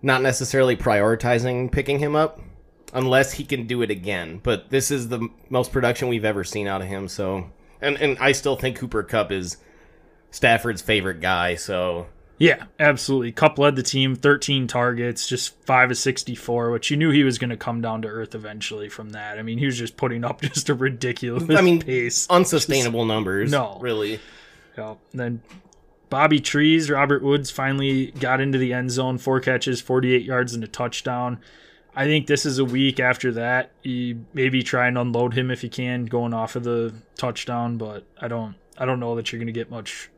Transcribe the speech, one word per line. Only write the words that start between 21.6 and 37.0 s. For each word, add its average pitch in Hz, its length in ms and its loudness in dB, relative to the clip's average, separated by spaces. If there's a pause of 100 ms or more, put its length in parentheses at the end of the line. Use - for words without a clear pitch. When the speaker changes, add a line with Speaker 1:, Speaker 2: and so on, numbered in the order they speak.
Speaker 1:
mean, 175 200 6
Speaker 2:
pace. 127 480 -2
Speaker 1:
unsustainable 139 720 2
Speaker 2:
Just 113 60 2
Speaker 1:
numbers, 107 440 0
Speaker 2:
No. 110 280 -2
Speaker 1:
really. 107 380 -2 (580)
Speaker 2:
Yeah. 110 180 -12 (180)
And 127 80 -8
then 120 220 -4 (680)
Bobby 151 300 6
Trees, 156 500 4
Robert 139 320 2
Woods 139 300 2
finally 135 600 0
got 131 280 0
into 135 180 2
the 127 140 2
end 127 180 -2
zone, 127 280 0
four 131 200 2
catches, 127 420 0
forty-eight 127 440 2
yards, 123 280 -2
and 113 120 -6
a 107 40 -12
touchdown. 123 680 -6 (560)
I 135 120 0
think 151 200 2
this 143 180 2
is 135 140 0
a 135 60 4
week 131 340 2
after 127 340 2
that. 120 380 -2 (140)
You 123 400 -6 (100)
maybe 131 300 2
try 123 240 2
and 123 100 0
unload 120 360 0
him 127 180 0
if 120 100 -6
you 117 80 -8
can, 123 360 -4
going 120 280 -2
off 113 220 -4
of 120 80 -6
the 117 280 -2 (240)